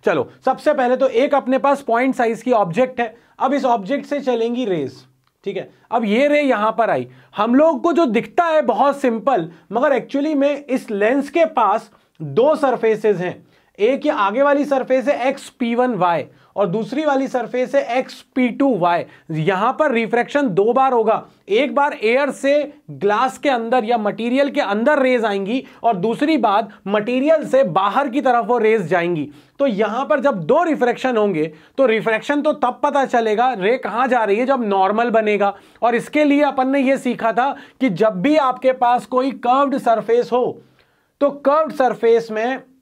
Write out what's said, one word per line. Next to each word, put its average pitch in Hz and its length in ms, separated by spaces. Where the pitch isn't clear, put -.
चलो 160 240
सबसे 262 300
पहले 254 220
तो 262 120
एक 277 260
अपने 262 240
पास 277 240
पॉइंट 240 320
साइज 226 280
की 247 120
ऑब्जेक्ट 233 460
है। 226 140
अब 262 160
इस 269 100
ऑब्जेक्ट 240 420
से 294 140
चलेंगी 240 440
रेज, 151 380
ठीक 190 100
है। 175 120
अब 226 140
ये 220 240
रे 294 140
यहां 220 300
पर 220 180
आई, 131 160
हम 233 180
लोग 294 280
को 339 100
जो 339 140
दिखता 233 380
है 311 180
बहुत 262 380
सिंपल, 226 480
मगर 262 260
actually 285 360
में 285 320
इस 247 240
लेंस 233 400
के 339 160
पास 226 440
दो 208 360
सरफेसेस 220 600
हैं। 175 260
एक 233 280
ये 302 60
आगे 208 300
वाली 285 220
सरफेस 262 440
है 262 200
एक्स - 220
पी 233 240
वन 247 200
वाई 170 300
और 196 100
दूसरी 220 380
वाली 269 240
सरफेस 247 460
है 262 240
एक्स - 220
पी 254 160
टू 277 180
वाई। 170 260
यहां 185 400
पर 285 200
रिफ्रैक्शन 240 560
दो 202 240
बार 262 200
होगा, 220 320
एक 233 260
बार 285 200
एयर 262 360
से 285 420
ग्लास 208 480
के 294 100
अंदर 240 360
या 240 140
मटेरियल 233 520
के 269 100
अंदर 240 420
रेज 254 220
आएंगी 202 380
और 226 140
दूसरी 233 400
बार 214 320
मटेरियल 247 580
से 262 180
बाहर 202 440
की 233 120
तरफ 240 260
वो 240 120
रेज 214 280
जाएंगी। 170 420
तो 277 60
यहां 220 380
पर 294 160
जब 220 220
दो 254 220
रिफ्रैक्शन 247 520
होंगे 175 340
तो 269 80
रिफ्रैक्शन 220 560
तो 302 120
तब 247 280
पता 285 240
चलेगा 233 460
रे 214 260
कहां 247 300
जा 233 160
रही 202 120
है 247 100
जब 262 180
नॉर्मल 202 460
बनेगा। 208 420
और 233 120
इसके 240 300
लिए 285 180
अपन 262 260
ने 277 120
ये 269 180
सीखा 226 340
था 247 180
कि 254 100
जब 185 320
भी 294 140
आपके 262 380
पास 240 320
कोई 262 240
कर्व्ड 269 380
सरफेस 226 540
हो, 240 280
तो 285 100
कर्व्ड 285 420
सरफेस 226 580
में 233 320